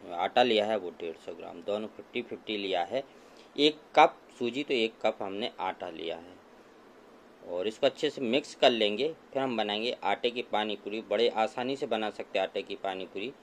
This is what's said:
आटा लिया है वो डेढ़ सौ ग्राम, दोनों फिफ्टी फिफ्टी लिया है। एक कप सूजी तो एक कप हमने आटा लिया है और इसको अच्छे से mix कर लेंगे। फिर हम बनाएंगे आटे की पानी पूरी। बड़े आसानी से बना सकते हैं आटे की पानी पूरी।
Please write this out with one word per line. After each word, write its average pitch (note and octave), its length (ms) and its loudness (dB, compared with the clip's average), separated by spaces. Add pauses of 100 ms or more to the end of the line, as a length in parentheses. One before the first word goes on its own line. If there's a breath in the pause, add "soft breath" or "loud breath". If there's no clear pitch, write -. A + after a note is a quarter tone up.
(140)
आटा G2 280 4
लिया G#2+ 220 6
है A2 120 2
वो F2+ 140 -4
डेढ़ D#2+ 240 -8
सौ - 180 -12
ग्राम, E2+ 280 -12
दोनों G#2 260 -4
फिफ्टी - 340 -8
फिफ्टी A2 360 -8
लिया F#2 260 0
है। A2 200 -2 (520 loud breath)
एक D3+ 240 4 (160)
कप D#3+ 220 8 (220)
सूजी B2 240 -2
तो D3 100 -2
एक A2+ 280 2
कप A2 200 2
हमने G2+ 300 -4 (100)
आटा F#2 300 -6
लिया E2 260 -8
है F2 180 -18 (1120)
और F2+ 180 -2
इसको A2+ 200 -2
अच्छे D3 220 -2
से C#3 140 -8
mix B2+ 320 -2
कर C3+ 160 6
लेंगे। A2 360 2 (260)
फिर C3+ 80 0
हम B2+ 160 0
बनाएंगे G#2+ 480 -2
आटे G2+ 260 2
की A#2+ 100 -4 (100)
पानी G#2+ 260 0
पूरी। G#2 320 -6
बड़े A2 200 4 (100)
आसानी B2 360 0
से C3+ 120 -6
बना A2 240 0
सकते - 280 -4
हैं F#2+ 60 2
आटे G2+ 160 -4
की G2 160 -8
पानी F#2+ 280 -6
पूरी। G2 240 -8 (140)